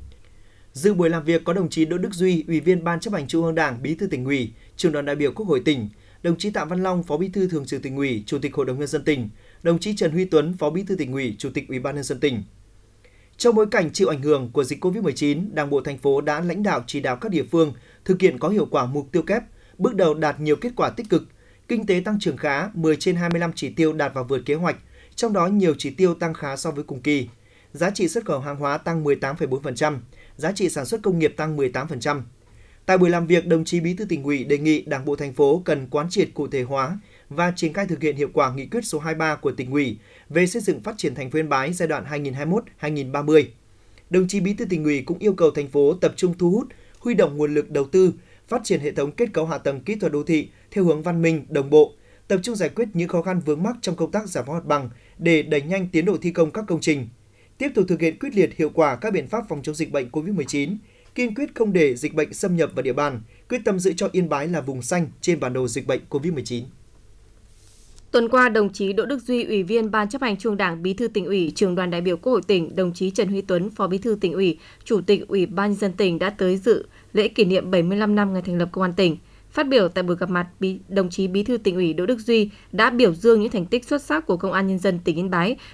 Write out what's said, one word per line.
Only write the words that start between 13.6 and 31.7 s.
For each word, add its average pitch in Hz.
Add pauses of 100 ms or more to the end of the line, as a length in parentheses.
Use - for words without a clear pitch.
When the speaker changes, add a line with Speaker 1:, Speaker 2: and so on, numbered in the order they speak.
Speaker 1:
cảnh 190
chịu 185
ảnh 151
hưởng 139
của 147
dịch 131
covid 185
mười 147
chín, 147
Đảng 147
bộ 139
thành 139
phố 139
đã 147
lãnh 175
đạo 151
chỉ 143
đạo 135
các 214
địa 151
phương 160 (320)
thực 185
hiện 165
có 156
hiệu 190
quả 135
mục 131
tiêu 165
kép, 208 (340)
bước 214
đầu 175
đạt 147
nhiều 151
kết 240
quả 147
tích 233
cực. 160 (440)
Kinh 220
tế 180
tăng 208
trưởng 143
khá, 151
mười 160
trên 175
hai 170
mươi 170
lăm 170
chỉ 139
tiêu 156
đạt 147
và 131
vượt 127
kế 143
hoạch, 160 (380)
trong 226
đó 175
nhiều 190
chỉ 139
tiêu 175
tăng 165
khá 139
so 160
với 147
cùng 131
kỳ. 139 (460)
Giá 170
trị 202
xuất -
khẩu 143
hàng 143
hóa 143
tăng 165
mười 143
tám 139
phẩy 156
bốn 135
phần 131
trăm, 143 (340)
giá 156
trị 202
sản 139
xuất 214
công 180
nghiệp 147
tăng 156
mười 139
tám 131